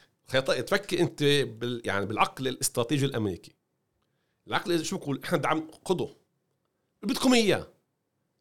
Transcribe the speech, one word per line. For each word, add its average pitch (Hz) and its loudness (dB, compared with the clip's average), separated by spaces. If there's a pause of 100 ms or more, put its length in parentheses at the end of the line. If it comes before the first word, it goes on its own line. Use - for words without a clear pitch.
(320)
خيط-، 131 2
تفكر 196 0
أنت - 0
بال-، 123 0
يعني، 98 0
بالعقل 110 -2
الاستراتيجي 131 0
الأمريكي. 107 -4 (960)
العقل 170 -2
شو 190 -4
بقول؟ 135 -4
إحنا 160 0
دعم، 160 -2 (160)
خذوا. 165 -2 (920)
بدكم 254 2
إياه. 202 4 (760)